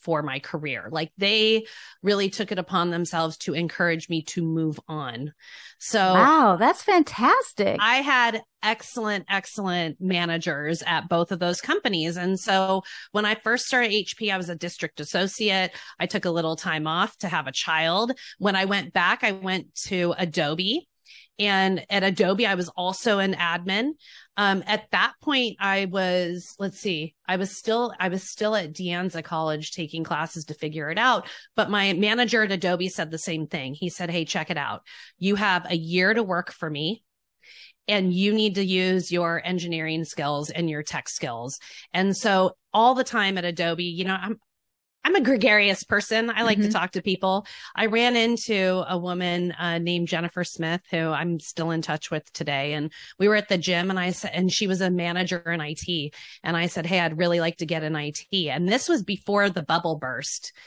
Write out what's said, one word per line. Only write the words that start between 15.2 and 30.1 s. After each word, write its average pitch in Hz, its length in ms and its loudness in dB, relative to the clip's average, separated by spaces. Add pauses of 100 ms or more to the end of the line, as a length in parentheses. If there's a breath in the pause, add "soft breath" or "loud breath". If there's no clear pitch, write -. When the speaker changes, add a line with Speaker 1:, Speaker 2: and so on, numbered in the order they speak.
Speaker 1:
I 180 100 -2
took 190 180 -4
a 175 60 0
little 160 260 0
time 156 300 -4
off 180 320 -2
to 190 100 -6
have 156 180 -2
a 135 60 -6
child. 170 580 0 (260 loud breath)
When 196 200 2
I 190 80 2
went 190 260 -2
back, 185 320 2
I 214 80 2
went 190 420 -4 (120)
to 180 320 0
Adobe. 180 720 -2 (500 loud breath)
And 190 520 2
at 196 120 2
Adobe, 196 440 4
I 196 80 2
was 175 140 -2
also 190 500 0
an 196 160 0
admin. 185 560 -2 (460 loud breath)
Um, 196 280 2
at 214 260 -2
that 208 300 2
point, 254 380 0
I 196 260 0
was, 180 720 -2
let's 196 220 -6
see, 165 340 -4 (140)
I 185 80 0
was 185 200 -2
still, 226 440 0
I 180 80 0
was 185 200 -4
still 214 280 -2
at 160 180 -4
De 180 140 -8
Anza 175 360 -4
College 160 480 -4
taking 160 320 -8
classes 160 420 -6